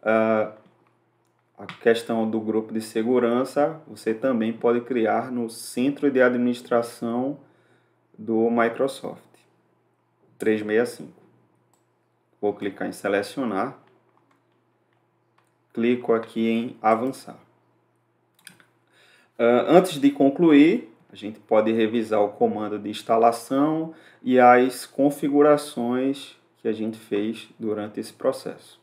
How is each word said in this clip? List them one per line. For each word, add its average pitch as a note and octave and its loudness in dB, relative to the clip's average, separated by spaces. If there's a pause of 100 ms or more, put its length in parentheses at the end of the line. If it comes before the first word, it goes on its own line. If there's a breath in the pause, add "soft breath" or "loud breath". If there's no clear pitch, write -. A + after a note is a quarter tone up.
Ah, A2 0 (1040)
a G#2 -16
questão A2+ -2
do A2 -4
grupo A2 -4
de A2 -4
segurança, B2 -2
você A2 -6
também A2+ -2
pode A#2+ 0
criar A#2 -2
no A#2+ -6
centro C#3 -4
de B2+ 0
administração B2 -2 (800 soft breath)
do A2+ 0
Microsoft A#2 -2 (1160)
três G#2+ 0
meia A2 0
cinco. - -16 (1200)
Vou G#2 -2
clicar G2+ -10
em G2 -10
selecionar. G#2 -4 (1900)
Clico A#2+ 0
aqui A2+ -2
em A#2 -4
avançar. A#2 -2 (2000 soft breath)
Ah, A#2 4
antes E3 6
de C#3 4
concluir, D3+ 4 (200)
a - -20
gente G#2+ -14
pode A2 2
revisar G#2+ 0
o G2+ 0
comando G#2+ -4
de G#2 -10
instalação C3+ 0 (300 loud breath)
e B2+ 2
as B2 6
configurações C#3 0 (220)
que - -8
a A2 -2
gente A2 -6
fez G#2+ -6 (100)
durante G#2+ -6
esse A2 -12
processo. - -8